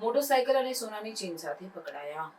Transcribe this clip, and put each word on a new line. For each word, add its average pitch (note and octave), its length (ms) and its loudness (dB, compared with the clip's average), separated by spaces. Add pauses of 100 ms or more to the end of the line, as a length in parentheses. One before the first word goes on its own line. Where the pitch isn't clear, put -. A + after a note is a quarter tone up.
મોટરસાયકલ C4 580 6
અને B3+ 200 -2
સોનાની G#3+ 360 -8
ચેઇન E3+ 260 -6
સાથે F#3 300 -8
પકડાયા. D3+ 600 -8